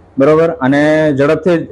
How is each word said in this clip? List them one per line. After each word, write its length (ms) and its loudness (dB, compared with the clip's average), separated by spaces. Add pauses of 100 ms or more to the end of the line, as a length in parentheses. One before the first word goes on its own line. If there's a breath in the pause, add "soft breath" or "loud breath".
(180)
બરોબર? 320 2 (120)
અને 200 0 (360)
ઝડપથી 400 0 (140)